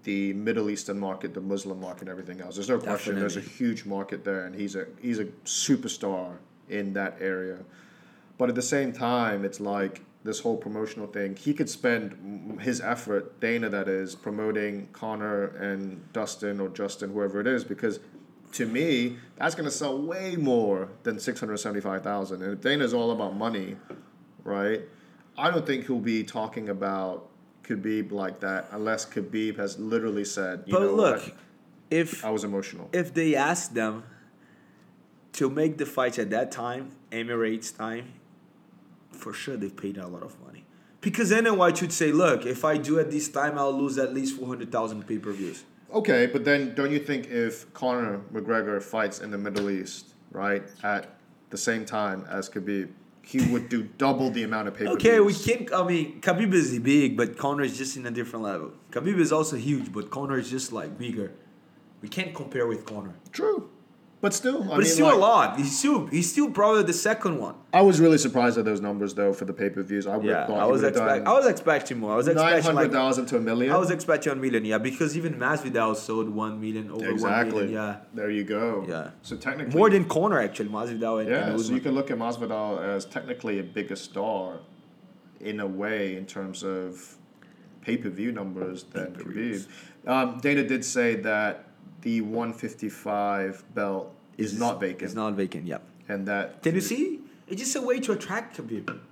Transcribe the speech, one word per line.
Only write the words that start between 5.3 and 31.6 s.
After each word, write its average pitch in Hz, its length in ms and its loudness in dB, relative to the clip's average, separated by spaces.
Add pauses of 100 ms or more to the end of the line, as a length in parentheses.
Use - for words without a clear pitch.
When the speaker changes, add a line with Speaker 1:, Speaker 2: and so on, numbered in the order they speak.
Speaker 1:
superstar 95 920 -2 (320)
in 98 260 -4
that 98 280 -2
area. 92 380 -4 (800)
But 123 120 2
at 113 60 -2
the 123 60 0
same 135 300 0
time, 117 540 0
it's 98 160 -6
like 98 400 -2 (240)
this 107 160 -4
whole 113 160 0
promotional 107 500 -6
thing. 98 300 -4
He 147 160 -2
could 151 160 -2
spend 110 420 0
m-, 101 480 -12
his 123 220 -2
effort, 104 580 -4
Dana 113 300 0
that 98 180 -2
is, 95 260 -2
promoting 104 800 -4
Conor 107 540 -4 (100)
and 98 560 -8
Dustin 104 480 -4
or 95 80 -2
Justin, 98 460 -6
whoever 101 260 -2
it 110 80 0
is, 127 160 0
because 104 380 -4 (520)
to 120 120 -2
me, 123 500 0 (220)
that's 160 180 -2
gonna 151 160 -4
sell 135 260 -4
way 180 380 -4
more 110 540 2 (140)
than 107 140 -2
six - 220 -6
hundred 107 200 -4
seventy-five 101 440 -4
thousand. 98 380 -4
And 95 120 -4
if 98 80 -8
Dana's 131 320 2
all 117 180 2
about 101 260 -4
money, 101 400 -4 (680)
right, 101 380 -2 (560)
I 151 120 2
don't 170 160 0
think 131 220 -2
he'll 123 120 0
be 110 260 0
talking 110 420 -6
about 95 640 -4 (340)
Khabib 107 480 -4
like 95 300 -6
that 95 300 -4
unless 107 340 -4
Khabib 110 520 -4
has 98 220 -6
literally 107 460 -2
said, 92 400 -6
"You - 80 -2
Speaker 2:
But 185 80 6
Speaker 1:
know 202 140 2
Speaker 2:
look, 160 260 4
Speaker 1:
what? - 140 -14 (540)